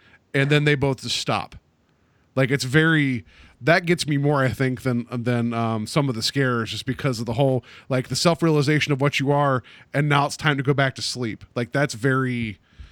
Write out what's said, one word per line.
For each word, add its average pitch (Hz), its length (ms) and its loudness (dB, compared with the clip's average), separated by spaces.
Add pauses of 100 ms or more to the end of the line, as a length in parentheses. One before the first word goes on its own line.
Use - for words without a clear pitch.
(320)
and 139 160 2
then 147 160 4
they 147 120 2
both 135 260 -2
just 120 160 -4
stop. - 380 -4 (800)
Like, 131 160 2
it's 135 140 -2
very, 143 600 2 (360)
that 165 260 2
gets 170 200 0
me 147 100 0
more, 143 280 2
I 127 60 2
think, 127 320 -2
than, 120 280 -2
than, 120 420 -2
um, 113 360 -2
some 143 200 0
of 127 60 -2
the 117 80 -4
scares, 123 480 0
just 107 160 -10
because 131 320 -2
of 117 80 -6
the 120 60 -4
whole, 131 320 2 (240)
like, 127 180 -2
the - 80 -8
self-realization 151 800 2
of 131 80 -2
what 143 180 0
you 135 140 0
are, 143 320 0 (280)
and 147 160 0
now 143 180 2
it's 143 100 -8
time 147 200 0
to 135 60 -2
go 135 100 2
back 131 220 0
to 110 80 -12
sleep. 123 420 -6 (120)
Like, 120 160 -4
that's 143 220 0
very, 123 640 -2 (340)